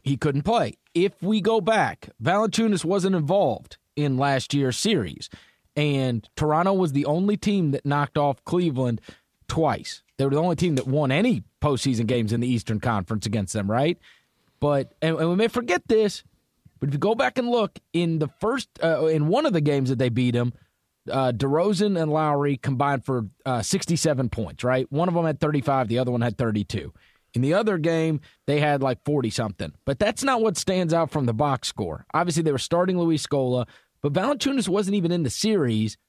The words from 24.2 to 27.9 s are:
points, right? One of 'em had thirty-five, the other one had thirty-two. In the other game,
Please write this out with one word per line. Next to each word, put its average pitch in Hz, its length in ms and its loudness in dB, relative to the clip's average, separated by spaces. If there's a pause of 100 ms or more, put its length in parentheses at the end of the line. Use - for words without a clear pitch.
points, - 340 -6
right? 131 280 0
One 160 160 0
of 170 80 0
'em 170 100 0
had 151 140 -2
thirty-five, 139 500 0
the 117 100 0
other 127 120 0
one 120 100 0
had 120 180 -2
thirty-two. 107 520 -2 (420)
In 120 80 0
the 143 120 2
other 208 240 2
game, 160 420 0 (260)